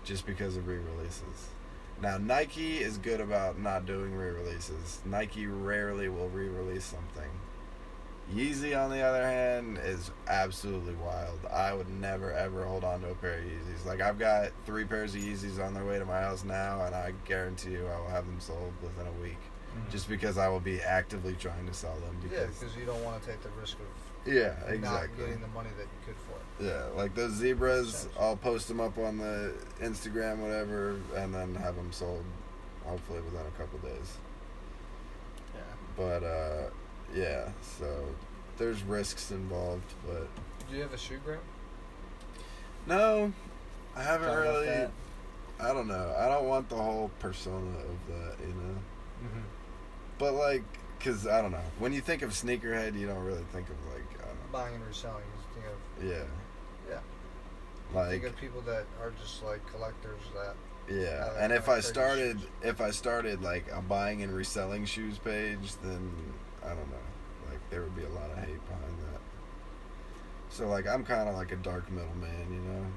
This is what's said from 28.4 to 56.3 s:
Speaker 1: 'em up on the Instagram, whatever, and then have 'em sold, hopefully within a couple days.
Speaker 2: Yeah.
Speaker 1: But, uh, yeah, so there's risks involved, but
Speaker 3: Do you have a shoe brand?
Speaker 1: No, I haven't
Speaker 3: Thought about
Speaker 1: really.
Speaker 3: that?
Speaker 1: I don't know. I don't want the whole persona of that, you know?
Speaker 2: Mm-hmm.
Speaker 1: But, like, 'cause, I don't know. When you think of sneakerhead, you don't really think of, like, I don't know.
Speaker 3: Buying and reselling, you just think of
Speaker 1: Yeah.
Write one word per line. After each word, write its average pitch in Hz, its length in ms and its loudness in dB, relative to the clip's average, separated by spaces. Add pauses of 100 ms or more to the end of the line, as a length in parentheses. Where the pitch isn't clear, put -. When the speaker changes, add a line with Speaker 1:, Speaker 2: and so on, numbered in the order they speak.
Speaker 1:
'em 117 100 0
up 110 180 2
on 107 200 2
the 104 360 0 (280)
Instagram, 110 560 0
whatever, 104 600 2 (160)
and 95 180 0
then 92 220 0
have 90 220 0
'em 87 140 -2
sold, 87 320 -2 (640)
hopefully 87 360 -2
within 82 240 -4
a 80 120 -4
couple - 220 -4
days. 82 380 -6 (1400)
Speaker 2:
Yeah. - 60 -6 (360)
Speaker 1:
But, 90 260 2
uh, 78 460 0 (460)
yeah, 80 340 0 (120)
so 73 440 -4 (520)
there's 113 260 2
risks 101 480 0
involved, 90 600 -2 (120)
but 80 220 -2 (420)
Speaker 3:
Do 139 60 -4
you 143 60 -2
have 143 120 -4
a - 40 -6
shoe 131 220 -6
brand? 156 220 -4 (1500)
Speaker 1:
No, 208 440 10 (640)
I 131 80 -2
haven't 160 260 4
Speaker 3:
Thought 156 100 4
about 156 140 6
Speaker 1:
really. 147 140 6
Speaker 3:
that? - 240 4 (680)
Speaker 1:
I 127 140 4
don't 123 140 2
know. 92 300 0
I 113 100 8
don't 139 200 8
want 131 220 4
the 123 60 -2
whole 110 440 2
persona 92 600 -2
of 87 280 -4
that, 85 320 -4
you 90 140 -4
know? 90 220 -2 (480)
Speaker 2:
Mm-hmm. 110 160 -4 (800)
Speaker 1:
But, 139 160 6
like, 139 300 6 (360)
'cause, 107 280 2
I 110 140 8
don't 101 100 2
know. 85 100 0 (180)
When 127 140 4
you 139 80 2
think 156 200 2
of 107 100 0
sneakerhead, 113 640 2
you 101 120 0
don't 95 160 -2
really 92 280 0
think 87 180 -4
of, 76 60 -4 (160)
like, 65 140 -6 (160)
I - 60 -6
don't - 80 -6
know. - 160 -8
Speaker 3:
Buying 120 240 -2
and 113 100 -6
reselling, 110 400 -6
you 104 160 -8
just - 120 -10
think 110 140 -8
of 101 360 -6
Speaker 1:
Yeah. 87 200 0 (680)